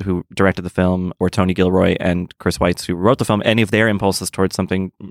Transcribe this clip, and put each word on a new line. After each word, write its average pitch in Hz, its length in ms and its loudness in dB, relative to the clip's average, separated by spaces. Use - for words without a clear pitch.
who 90 300 -4
directed 95 280 0
the 90 80 -6
film, 90 480 0
or 92 120 0
Tony 92 240 0
Gilroy 92 460 2
and 90 380 -2
Chris - 200 -2
Weitz, 90 280 0
who 90 80 -2
wrote 101 240 2
the 131 60 0
film, 104 220 0
any 113 160 4
of 98 80 0
their 110 180 4
impulses 98 420 0
towards 95 240 -2
something, 92 380 -2